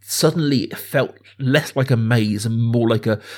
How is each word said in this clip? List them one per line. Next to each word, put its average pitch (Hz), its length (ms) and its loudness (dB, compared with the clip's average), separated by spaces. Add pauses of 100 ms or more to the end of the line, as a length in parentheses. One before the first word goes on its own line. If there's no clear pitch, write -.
suddenly 156 640 0
it - 140 -10
felt - 380 -4 (240)
less 139 360 0
like 131 160 0
a 120 60 2
maze 110 480 0
and 117 160 0
more 117 280 2
like 139 180 0
a 107 140 0 (160)